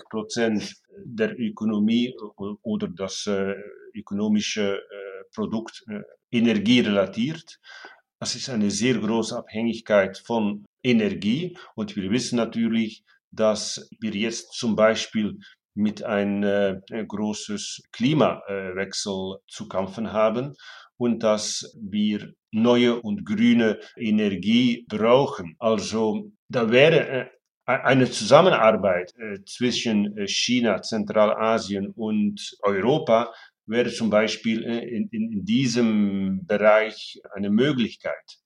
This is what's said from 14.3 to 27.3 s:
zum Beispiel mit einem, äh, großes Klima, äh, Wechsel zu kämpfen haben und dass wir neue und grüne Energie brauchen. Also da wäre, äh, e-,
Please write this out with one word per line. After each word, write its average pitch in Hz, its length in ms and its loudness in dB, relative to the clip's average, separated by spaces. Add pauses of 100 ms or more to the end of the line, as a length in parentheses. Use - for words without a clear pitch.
zum 110 220 -2
Beispiel 107 640 2 (360)
mit 104 280 -2
einem, 101 840 0
äh, 110 160 -8
großes 104 760 -8 (100)
Klima, 117 560 2
äh, 95 280 -8
Wechsel 95 640 -6 (100)
zu - 200 -16
kämpfen 113 460 -6
haben 110 400 0 (440)
und 117 260 0
dass - 580 -2
wir 104 520 -2 (180)
neue 120 500 4
und 104 240 -6
grüne 113 540 4 (160)
Energie 107 920 0
brauchen. 107 720 2
Also 107 720 -2 (160)
da 117 220 -2
wäre, 135 380 6
äh, 127 160 -4
e-, - 600 -6